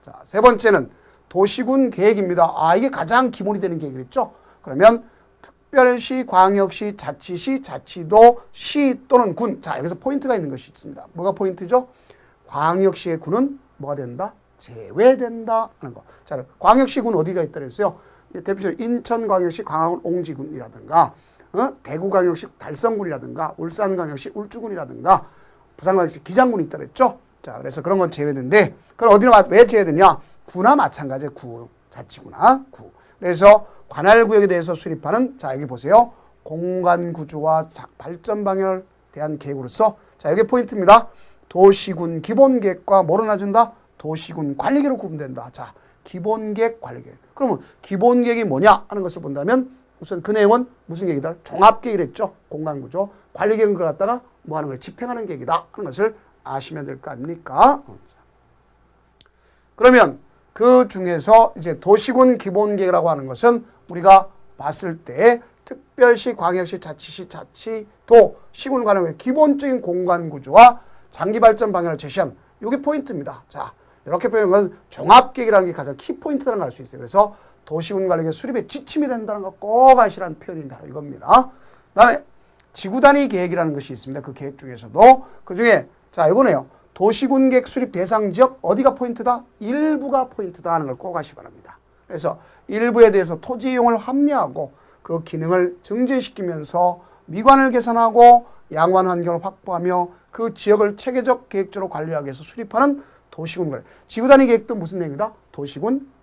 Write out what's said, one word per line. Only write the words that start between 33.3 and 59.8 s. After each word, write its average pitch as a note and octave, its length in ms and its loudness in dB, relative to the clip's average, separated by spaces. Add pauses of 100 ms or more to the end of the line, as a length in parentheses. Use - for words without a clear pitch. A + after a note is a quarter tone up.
관할 G#3+ 380 4
구역에 G3+ 220 4
대해서 F3 260 -2
수립하는, E3+ 640 -4
자, C3 160 -8
여기 C#3+ 100 -10
보세요. D3 480 2 (300)
공간 F3 680 -4
구조와 D#3+ 560 -4
자, - 180 -20 (120)
발전 F3 440 -10
방향을 F#3+ 420 -4 (280)
대한 D3+ 260 -8
계획으로서, C#3 580 -4 (220)
자, D3 140 -4
여기 G3 100 2
포인트입니다. A#3 640 4 (400)
도시군 F3 760 2
기본 C4 360 2
계획과 G3 460 0
뭐로 F#3 220 0
나눈다? G#3 480 0 (220)
도시군 D#3 600 -10
관리 C4+ 260 -2
계획으로 C4+ 140 -2
구분된다. C#3 560 -14
자, B2 200 -18 (300)
기본 G#3+ 520 -8
계획, A3+ 260 -4
관리 B2 240 -18
계획. - 120 -20 (180)
그러면 A3 260 -2 (200)
기본 A#3+ 440 0
계획이 A#3 180 -2
뭐냐 F#3+ 460 2
하는 G#3 160 -8
것을 E3+ 180 -10
본다면 E3 480 -2 (300)
우선 E3+ 200 -10
그 G3+ 120 -6
내용은 G#3+ 360 2 (180)
무슨 E3+ 200 -10
계획이다? D#3+ 380 -6
종합 G#3 360 4
계획이랬죠. G3+ 540 -6 (140)
공간 D3+ 320 -10
구조. F#3+ 300 -8 (240)
관리 G#3 220 0
계획은 G#3+ 180 2
그걸 E3+ 120 -4
갖다가 G3 360 -4 (200)
뭐 D#3 160 -10
하는 D3+ 100 -8
걸 C3 120 -12
집행하는 A#3+ 460 -12
계획이다 D#3+ 440 -6
하는 G#3 140 -14
것을 F#3+ 320 -4 (260)
아시면 C#3 440 -12
될 C3+ 140 -14
거 C#3+ 120 -16
아닙니까? E3 720 0 (1900)
그러면 A3+ 420 6 (340)